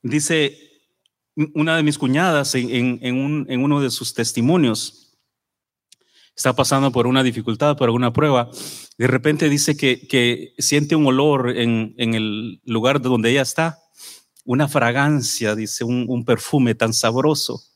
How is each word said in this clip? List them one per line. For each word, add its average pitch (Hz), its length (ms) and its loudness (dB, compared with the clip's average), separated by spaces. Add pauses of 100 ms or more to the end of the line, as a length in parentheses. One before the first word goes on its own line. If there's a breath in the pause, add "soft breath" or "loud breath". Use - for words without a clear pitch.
Dice 147 640 -2 (880)
una 156 220 2
de 165 80 2
mis 147 140 2
cuñadas 147 580 0
en, 123 140 -2
en, 123 320 -2
en 127 160 -4
un, 139 320 -2
en 127 140 -2
uno 143 180 2
de 131 80 0
sus - 240 -6
testimonios, 120 1040 0 (1160 soft breath)
está 127 200 0
pasando 135 360 2
por 123 160 2
una 131 160 2
dificultad, 120 540 0
por 135 100 2
alguna 120 260 0
prueba. 131 360 0 (480 loud breath)
De 160 100 0
repente 151 420 2
dice 143 260 0
que, 131 320 -2
que 120 500 0
siente 147 380 0
un 151 100 4
olor 131 520 2
en, 113 400 0
en 117 160 -2
el 110 520 -6
lugar 127 360 0
donde 120 300 2
ella 139 100 2
está, 160 380 -4 (640 loud breath)
una 131 240 0
fragancia, 123 880 0
dice, 110 280 -6
un, 123 240 -2
un 120 160 -4
perfume 120 520 2
tan 113 180 0
sabroso. 127 680 0 (120)